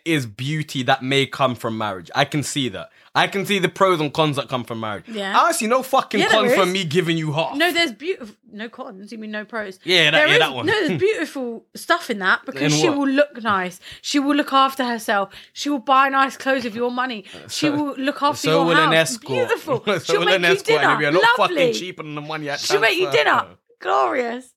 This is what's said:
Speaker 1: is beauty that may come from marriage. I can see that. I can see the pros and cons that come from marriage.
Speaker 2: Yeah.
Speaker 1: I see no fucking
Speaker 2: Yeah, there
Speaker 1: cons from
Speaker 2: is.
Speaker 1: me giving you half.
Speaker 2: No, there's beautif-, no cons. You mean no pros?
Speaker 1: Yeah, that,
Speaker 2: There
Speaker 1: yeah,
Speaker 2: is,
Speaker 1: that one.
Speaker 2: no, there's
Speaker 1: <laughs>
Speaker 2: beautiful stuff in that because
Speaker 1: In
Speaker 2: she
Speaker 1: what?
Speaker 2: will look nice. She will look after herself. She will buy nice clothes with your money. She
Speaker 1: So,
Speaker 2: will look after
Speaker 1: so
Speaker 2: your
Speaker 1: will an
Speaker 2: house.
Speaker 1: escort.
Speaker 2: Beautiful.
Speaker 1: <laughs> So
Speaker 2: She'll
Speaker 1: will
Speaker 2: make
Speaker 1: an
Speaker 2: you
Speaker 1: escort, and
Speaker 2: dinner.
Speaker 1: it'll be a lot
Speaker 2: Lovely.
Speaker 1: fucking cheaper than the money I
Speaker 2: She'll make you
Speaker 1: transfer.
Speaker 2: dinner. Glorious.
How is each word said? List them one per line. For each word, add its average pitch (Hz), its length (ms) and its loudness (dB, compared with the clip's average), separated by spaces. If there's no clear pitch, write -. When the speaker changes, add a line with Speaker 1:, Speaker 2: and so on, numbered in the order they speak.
Speaker 1:
is 156 200 0
beauty 139 580 -6
that 131 200 0
may 139 240 0
come 131 280 -2
from 113 220 -6
marriage. 98 380 -8
I 139 100 2
can 143 160 -2
see 131 280 -4
that. 92 200 -10
I 165 120 2
can 190 180 -4
see 196 140 0
the 175 100 0
pros 185 320 2
and 147 100 -2
cons 151 260 0
that 135 120 -6
come 123 140 -4
from 113 160 -8
marriage. 107 280 -8
Speaker 2:
Yeah. 208 320 -2
Speaker 1:
I 330 120 4
see 233 160 -4
no 247 160 0
fucking 254 360 0
Speaker 2:
Yeah, 392 100 2
there - 120 4
Speaker 1:
cons 247 140 2
from 185 140 4
Speaker 2:
is. 180 40 -2
Speaker 1:
me 196 100 -2
giving 165 320 0
you 156 160 -2
half. 151 240 -4
Speaker 2:
No, 339 160 0
there's 330 220 0
beautif-, 269 420 -10
no 214 180 -12
cons. 208 420 -16
You 226 80 -12
mean 214 100 -12
no 214 160 -8
pros? 214 380 -10
Speaker 1:
Yeah, 165 260 4
that, 156 80 6
Speaker 2:
There 151 120 6
Speaker 1:
yeah, 147 40 4
Speaker 2:
is, 147 60 6
Speaker 1:
that 156 140 2
one. 127 120 -4
Speaker 2:
no, 403 80 2
there's - 120 0
Speaker 1:
<laughs> 392 100 2
Speaker 2:
beautiful 262 560 -6
stuff 339 340 -2
in 226 100 -4
that 190 240 2
because 277 300 -2
Speaker 1:
In - 60 2
Speaker 2:
she 339 100 4
Speaker 1:
what? 285 80 0
Speaker 2:
will 277 120 0
look 269 340 0
nice. 185 360 -2
She - 160 -2
will 285 180 2
look 285 160 0
after 269 320 2
herself. 220 480 -2
She - 160 -6
will 294 80 0
buy 269 320 4
nice 269 280 0
clothes 262 260 -2
with 233 120 -6
your 240 140 -2
money. 247 360 -6
She - 180 -2
Speaker 1:
So, 294 80 2
Speaker 2:
will 294 220 -2
look 269 260 -4
after 285 240 -2
Speaker 1:
so - 40 2
Speaker 2:
your 165 140 4
Speaker 1:
will 170 120 4
an 302 160 4
Speaker 2:
house. 160 180 4
Speaker 1:
escort. 135 360 -4
Speaker 2:
Beautiful. 311 360 -2
Speaker 1:
<laughs> - 20 -20
So 196 140 0
Speaker 2:
She'll - 220 0
Speaker 1:
will 175 40 0
Speaker 2:
make 202 120 4
Speaker 1:
an 180 60 -2
Speaker 2:
you 175 40 4
Speaker 1:
escort, - 220 2
and 151 120 2
Speaker 2:
dinner. 151 120 4
Speaker 1:
it'll 247 60 0
be 147 60 0
a 147 60 2
lot 466 160 6
Speaker 2:
Lovely. 208 180 2
Speaker 1:
fucking - 120 0
cheaper 180 240 -10
than 151 120 -10
the 147 60 -8
money 151 280 -8
I 143 60 -4
Speaker 2:
She'll - 240 0
make 403 180 2
you 370 140 -2
Speaker 1:
transfer. - 120 2
Speaker 2:
dinner. 277 220 2
Glorious. 254 760 -2